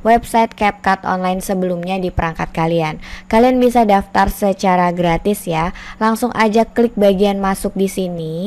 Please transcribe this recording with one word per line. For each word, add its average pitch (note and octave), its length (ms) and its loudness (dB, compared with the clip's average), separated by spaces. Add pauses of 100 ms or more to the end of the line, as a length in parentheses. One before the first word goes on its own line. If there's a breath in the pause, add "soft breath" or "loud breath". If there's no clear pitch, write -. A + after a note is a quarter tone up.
website A3+ 560 2
CapCut G3 480 -2
Online F#3 400 -2
sebelumnya F#3 560 -4
di F3+ 80 -2
perangkat E3 480 -4
kalian. E3 480 -2 (240 loud breath)
Kalian B3+ 320 4
bisa A#3+ 240 4
daftar G3 480 2
secara F#3 640 0
gratis F3 480 0
ya. E3 320 -4 (240 loud breath)
Langsung A3 320 0
aja A3 320 2
klik A#3 320 0
bagian G3+ 400 2
masuk G3 400 -2
di F#3+ 80 0
sini. F3 520 -6 (100)